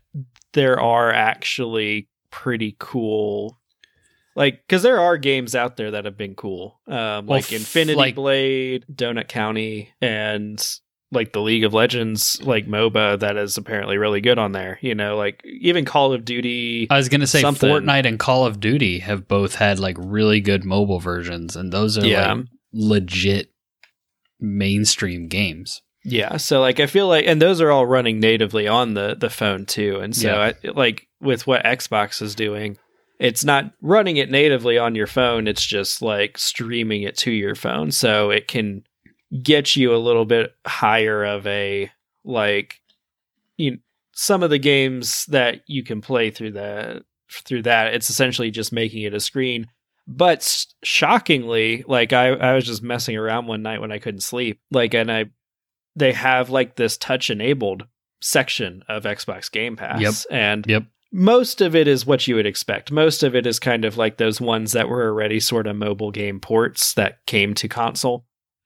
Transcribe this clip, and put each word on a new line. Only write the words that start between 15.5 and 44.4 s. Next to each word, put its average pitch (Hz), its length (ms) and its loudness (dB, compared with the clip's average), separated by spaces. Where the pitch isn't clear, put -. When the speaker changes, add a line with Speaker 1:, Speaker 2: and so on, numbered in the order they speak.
Speaker 1:
Call 135 280 2
of 117 120 -6
Duty 120 640 -4
Speaker 2:
I 143 80 6
was 131 100 2
gonna 143 200 2
say 143 140 4
Speaker 1:
something. 139 280 4
Speaker 2:
Fortnite 139 380 2
and 113 100 0
Call 127 300 2
of 104 120 -4
Duty 107 380 2
have 98 300 -6
both 101 260 0
had, 101 240 2
like, 95 220 -4
really 107 420 2
good 98 240 0
mobile 98 340 0
versions, 87 560 -6
and 90 160 -6
those 107 280 0
are, - 80 4
Speaker 1:
Yeah. 101 260 2
Speaker 2:
like, 123 120 -4
legit 98 800 0
mainstream 101 880 -2
games. 87 540 -6
Speaker 1:
Yeah, 117 320 -2
so, 139 220 0
like, 131 220 2
I 143 60 4
feel 196 200 2
like, 160 200 4
and 156 140 4
those 170 200 4
are 151 100 6
all 131 140 6
running 120 340 2
natively 107 480 2
on 117 260 2
the, 101 240 -2
the 113 120 -2
phone 98 360 -2
too, 101 360 -2
and 104 140 -8
so 110 180 0
Speaker 2:
Yeah. 104 180 2
Speaker 1:
I, - 60 -6
like, 120 360 -4
with 127 260 -2
what 127 160 2
Xbox 110 580 -2
is 104 140 -8
doing, 104 420 -6
it's 123 260 0
not 139 260 2
running 185 360 2
it 135 120 0
natively 131 480 4
on 117 180 2
your 107 120 -2
phone, 117 400 0
it's 104 180 -2
just, - 360 -4
like, 104 360 -2
streaming 113 640 -4
it - 160 -8
to 123 120 0
your 101 240 -2
phone, 143 360 -4
so 107 400 2
it 107 180 0
can 104 340 -4
get 143 360 4
you 123 180 4
a - 20 2
little 113 280 2
bit 113 280 2
higher 107 560 2
of 101 240 -4
a, 101 420 -4
like, 104 560 -2
you, 139 220 -2
some 185 320 0